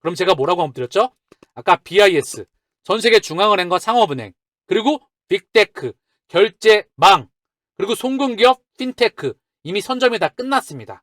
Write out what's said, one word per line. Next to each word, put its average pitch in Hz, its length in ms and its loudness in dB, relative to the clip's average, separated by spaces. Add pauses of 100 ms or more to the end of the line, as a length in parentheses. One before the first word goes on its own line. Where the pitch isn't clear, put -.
그럼 170 140 -4
제가 185 200 2
뭐라고 165 280 -2
언급드렸죠? 147 480 -4 (440)
아까 170 220 0
비아이에스, 170 680 0 (380)
전 208 160 -2
세계 226 200 2
중앙은행과 180 580 0
상업은행, 156 540 -2 (340)
그리고 226 340 -2 (280)
빅테크, - 640 -2 (360)
결제망, 196 1000 2 (480)
그리고 202 180 -4
송금기업, 254 680 0 (160)
핀테크, 240 560 -4 (280)
이미 185 180 -6
선점이 247 380 -2
다 156 100 -2
끝났습니다. 220 760 -8